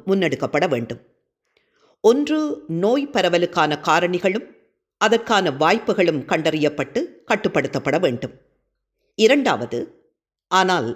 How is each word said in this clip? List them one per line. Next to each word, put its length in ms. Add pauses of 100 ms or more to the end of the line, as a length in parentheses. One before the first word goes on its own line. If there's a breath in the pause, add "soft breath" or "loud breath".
முன்னெடுக்கப்பட 640
வேண்டும். 340 (1000)
ஒன்று, 360 (360)
நோய் 300
பரவலுக்கான 720
காரணிகளும் 640 (560)
அதற்கான 500
வாய்ப்புகளும் 760
கண்டறியப்பட்டு 760 (260)
கட்டுப்படுத்தப்பட 760
வேண்டும். 340 (840)
இரண்டாவது, 600 (720)
ஆனால் 460